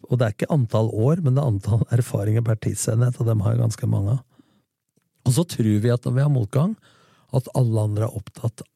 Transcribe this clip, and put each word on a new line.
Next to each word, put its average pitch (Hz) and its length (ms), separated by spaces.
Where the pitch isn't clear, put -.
Og 127 100
det 123 80
er 104 80
ikke - 160
antall 113 400
år, 143 320
men 127 120
det 139 80
er 147 40
antall 101 440
erfaringer 113 520
per 113 120
tidsenhet, 117 640
og 117 80
dem 110 180
har 113 100
jeg 120 80
ganske 113 240
mange 107 300
av. 127 60
Og 117 100
så 170 100
tror 107 340
vi 117 120
at 123 120
når 123 140
vi 135 80
har 147 80
motgang, 135 420
at 127 200
alle 113 320
andre 104 220
er - 100
opptatt - 460